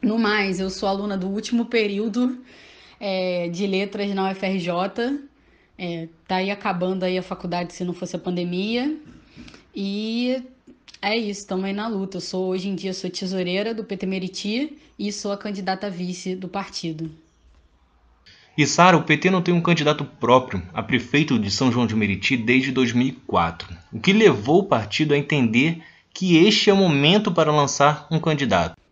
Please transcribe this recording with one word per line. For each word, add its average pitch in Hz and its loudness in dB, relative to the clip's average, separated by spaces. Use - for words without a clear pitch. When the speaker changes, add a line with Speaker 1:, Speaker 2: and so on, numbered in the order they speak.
Speaker 1:
No 214 2
mais, 202 2
eu 190 -2
sou 190 -4
aluna 196 -2
do 185 -4
último 220 -2
período, 226 0
é, 185 -2
de 175 -4
letras 196 -2
na 196 0
U - 0
F 190 -4
R 190 0
J. 196 -2
É, 170 -8
tá 185 -2
aí 190 0
acabando 190 -2
aí 185 0
a 185 -2
faculdade 180 -6
se - -8
não 175 -4
fosse 180 -10
a - -4
pandemia. 190 -4
E 226 -4
é 208 0
isso, 208 -6
tamo 190 -2
aí 196 -4
na 208 -4
luta. 190 -6
Eu - -8
sou, 185 -4
hoje 185 -4
em 196 -2
dia, 185 -6
sou 185 -6
tesoureira 190 -4
do 220 -8
P 196 -8
T 185 -6
Meriti 196 -4
e 202 -4
sou 202 -6
a 202 -6
candidata 190 -6
a 202 -4
vice 180 -6
do 185 -10
partido. 165 -8
Speaker 2:
E, 147 6
Sara, 175 6
o 147 2
P 151 4
T 175 2
não 190 2
tem 175 2
um 170 2
candidato 151 2
próprio 123 2
a 113 -4
prefeito 131 0
de 101 -2
São 127 2
João 120 2
de 107 -2
Meriti 104 0
desde 127 2
dois 127 2
mil 120 2
e 135 -4
quatro, - -2
o 113 -8
que 170 2
levou 160 6
o 196 -2
partido 143 0
a 143 2
entender 143 2
que 180 2
este 208 6
é 202 6
o 196 6
momento 180 4
para 156 4
lançar 143 2
um 160 0
candidato. 131 0